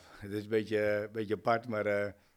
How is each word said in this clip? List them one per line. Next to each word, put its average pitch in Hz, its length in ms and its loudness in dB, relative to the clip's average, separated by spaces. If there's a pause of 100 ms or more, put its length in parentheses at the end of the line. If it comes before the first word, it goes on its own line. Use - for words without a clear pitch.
<laughs> - 160 -18
het 98 80 -10
is 107 100 -2
een 104 60 -12
beetje, 110 300 2 (260)
een 104 80 -10
beetje 107 220 -4
apart, 117 340 2
maar, 107 180 -2
eh, 101 260 2 (240)